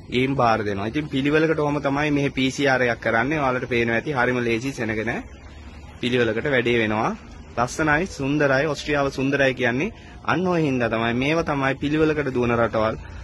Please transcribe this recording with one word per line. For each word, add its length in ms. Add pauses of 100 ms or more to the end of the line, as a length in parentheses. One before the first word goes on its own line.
(120)
ඊම් 220
බාර 300
දෙනවා. 220
ඉතින් 220
පිළිවෙලකට 500
ඔහොම 220
තමයි 300
මේ 180
පී 220
සී 160
ආර් 160
එකක් 180
කරන්නේ. 380
ඔයාලට 300
පේනවා 260
ඇති 180
හරිම 240
ලේසි 360
සෙනගෙන 400 (880)
පිළිවෙලකට 500
වැඩේ 280
වෙනවා. 380 (400)
ලස්සනයි, 500
සුන්දරයි, 600
ඕස්ට්‍රියාව 440
සුන්දරයි 440
කියන්නේ 380 (320)
අන්න 220
ඔය 160
හින්දා 260
තමයි. 260
මේව 280
තමයි 320
පිළිවෙලකට 600
දුවන 220
රටවල් 400 (280)